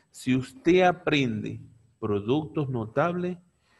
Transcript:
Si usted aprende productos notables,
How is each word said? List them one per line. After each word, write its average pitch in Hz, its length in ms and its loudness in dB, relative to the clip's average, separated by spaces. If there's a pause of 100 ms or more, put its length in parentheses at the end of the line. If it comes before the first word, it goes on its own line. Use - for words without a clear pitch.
(100)
Si - 260 0
usted 165 460 2
aprende 127 760 0 (400)
productos 123 680 -2
notables, 165 680 -4 (420)